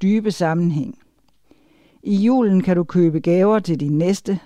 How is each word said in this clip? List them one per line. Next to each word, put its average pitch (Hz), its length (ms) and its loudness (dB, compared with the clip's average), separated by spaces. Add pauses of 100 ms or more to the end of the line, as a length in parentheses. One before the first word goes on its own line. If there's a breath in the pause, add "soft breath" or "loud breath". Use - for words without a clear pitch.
dybe 214 300 0
sammenhæng. 165 680 -2 (1040 soft breath)
I 202 120 -2
julen 208 460 2
kan 180 140 0
du 175 80 0
købe 165 360 0
gaver 190 400 2
til 165 200 -4
din 147 180 -2
næste, 185 480 -2